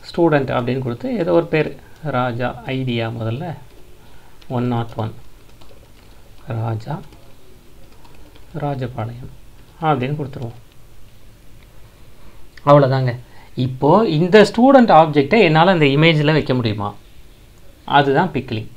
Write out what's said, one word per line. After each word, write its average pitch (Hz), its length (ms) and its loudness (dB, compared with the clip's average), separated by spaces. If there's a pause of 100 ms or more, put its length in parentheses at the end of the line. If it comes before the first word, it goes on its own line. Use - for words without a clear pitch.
student 151 480 0
அப்படின்னு 127 280 -4
கொடுத்து 131 240 -6 (140)
ஏதோ 175 160 -2
ஒரு 170 160 0
பேர், 151 160 0 (460)
ராஜா, 123 320 -2 (260)
ஐ - 20 -4 (120)
டி-யா 117 280 -4
முதல்ல 117 300 -6 (1120)
ஒன் 123 160 -2
நாட் 117 200 -6 (100)
ஒன், 107 80 -8 (1500)
ராஜா, 113 340 -6 (1700)
ராஜபாளையம் 123 680 -8 (560)
அப்படின்னு 143 320 -2
கொடுத்துருவோம். 123 400 -12 (2000)
அவ்வளவுதாங்க. 131 460 4 (520)
இப்போ 131 260 2 (280)
இந்த 190 320 6
student 247 480 6
ஆப்ஜெக்டை 151 400 2 (100)
என்னால 170 280 4
இந்த 147 180 4
இமேஜ்ல 151 420 4
வைக்க 127 220 0
முடியுமா? 104 340 -4 (1040)
அதுதான் 143 400 2
pickling. 110 380 -8